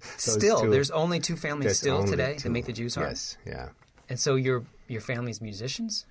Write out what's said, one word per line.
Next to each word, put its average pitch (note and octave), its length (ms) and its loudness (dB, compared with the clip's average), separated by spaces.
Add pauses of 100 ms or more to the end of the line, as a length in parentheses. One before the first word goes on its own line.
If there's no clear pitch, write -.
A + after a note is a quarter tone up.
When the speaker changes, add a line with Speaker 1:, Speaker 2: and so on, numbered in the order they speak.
Speaker 1:
those - 320 -2
Speaker 2:
Still, G#3 280 6
Speaker 1:
two. A2 100 4
Speaker 2:
there's C#3 200 4
only E3 280 2
two E3 160 -2
families D3 300 -2
Speaker 1:
There's G3+ 140 2
Speaker 2:
still C#3 180 2
Speaker 1:
only G2+ 140 2
Speaker 2:
today C3 260 0
Speaker 1:
two. C#3 60 -6
Speaker 2:
that A#2+ 60 -2
make A#2+ 160 0
the B2 80 -6
Jew's A#2 220 -4
harp? C#3+ 140 -2
Speaker 1:
Yes, - 360 -8
yeah. - 240 -10 (400)
Speaker 2:
And B2+ 100 -4
so C#3 160 4
your, C3 300 2 (220)
your A2+ 140 -6
family's A#2+ 400 -6
musicians, A#2 680 -6